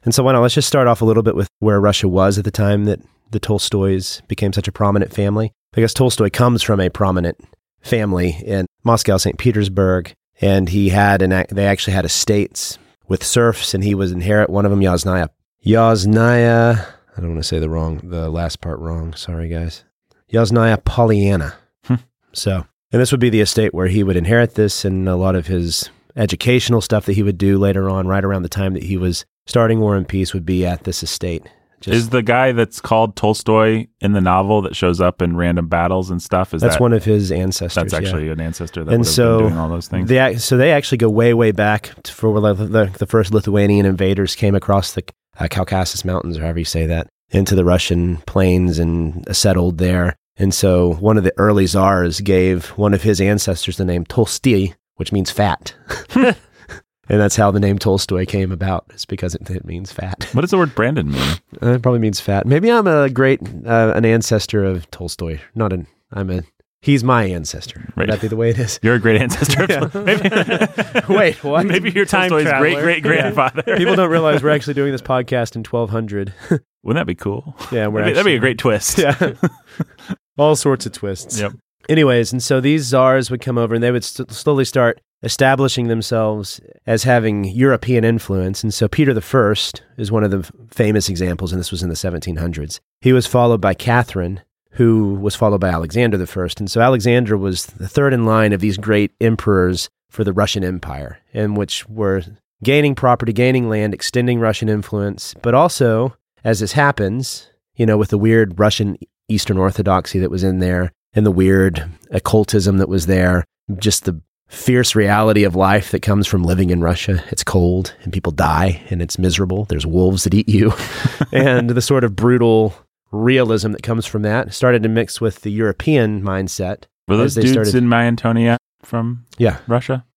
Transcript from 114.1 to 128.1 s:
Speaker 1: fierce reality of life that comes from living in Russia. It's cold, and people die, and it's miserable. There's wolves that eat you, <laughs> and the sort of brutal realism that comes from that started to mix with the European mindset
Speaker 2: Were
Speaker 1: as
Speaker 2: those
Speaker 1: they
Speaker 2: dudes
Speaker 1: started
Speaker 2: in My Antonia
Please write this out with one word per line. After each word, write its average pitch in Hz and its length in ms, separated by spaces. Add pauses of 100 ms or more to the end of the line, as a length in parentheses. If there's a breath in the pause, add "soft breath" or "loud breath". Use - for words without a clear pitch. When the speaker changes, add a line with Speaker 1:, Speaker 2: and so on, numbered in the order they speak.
Speaker 1:
fierce 123 460
reality 104 500
of 87 100
life 95 360
that 92 100
comes 101 260
from 92 160
living 90 260
in 87 120
Russia. 87 480
It's - 140
cold, 90 600
and 90 100
people 87 200
die, 78 560
and 87 120
it's 85 160
miserable. 92 480
There's 76 200
wolves 92 400
that 90 80
eat 104 160
you, 104 240 (300 loud breath)
<laughs> - 280
and 127 400
the 120 100
sort 131 220
of 104 120
brutal 113 600 (360)
realism 113 600
that - 120
comes 113 220
from 104 180
that 107 300
started 123 300
to 110 60
mix 110 320
with 110 200
the 107 100
European 107 720
mindset 95 640 (240)
Speaker 2:
Were 98 80
Speaker 1:
as 110 40
Speaker 2:
those 139 160
Speaker 1:
they 113 80
Speaker 2:
dudes 127 100
Speaker 1:
started 110 220
Speaker 2:
in 123 120
My 117 160
Antonia 117 540 (260)